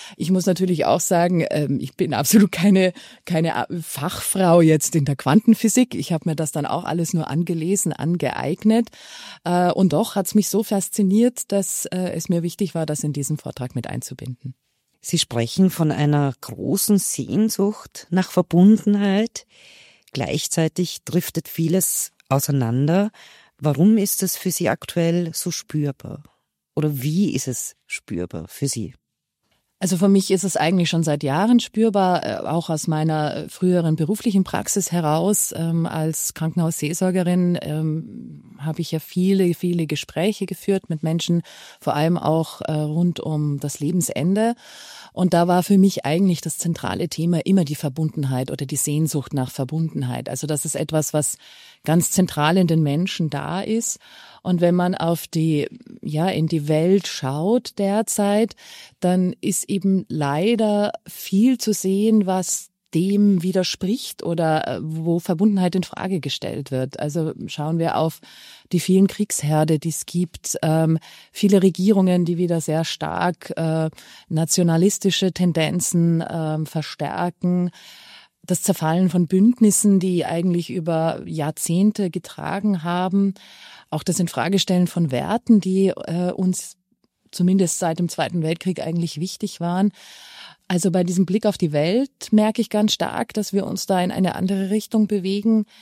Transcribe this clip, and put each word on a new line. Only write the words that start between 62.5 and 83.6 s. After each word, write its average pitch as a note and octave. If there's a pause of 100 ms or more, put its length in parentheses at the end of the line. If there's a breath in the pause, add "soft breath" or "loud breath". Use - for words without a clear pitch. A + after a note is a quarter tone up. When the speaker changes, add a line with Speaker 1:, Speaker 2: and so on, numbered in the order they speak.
Speaker 1:
dem G3
widerspricht F#3
oder, D#3+
äh, A#2
wo D#3+
Verbundenheit F3+
in F#3
Frage F#3
gestellt -
wird. C3
Also D#3 (140)
schauen D#3
wir E3
auf D#3+ (520 loud breath)
die F3
vielen F#3+
Kriegsherde, D#3
die D#3+
es -
gibt, -
ähm, D#3+ (340 loud breath)
viele G3
Regierungen, F#3
die E3+
wieder E3+
sehr D#3+
stark, -
äh, D#3+ (380 loud breath)
nationalistische E3+
Tendenzen, E3
ähm, D#3
verstärken, F3 (760 loud breath)
das -
Zerfallen F3
von F3
Bündnissen, G3+
die F3+
eigentlich E3+
über E3
Jahrzehnte E3+
getragen F#3+
haben, F#3 (560 loud breath)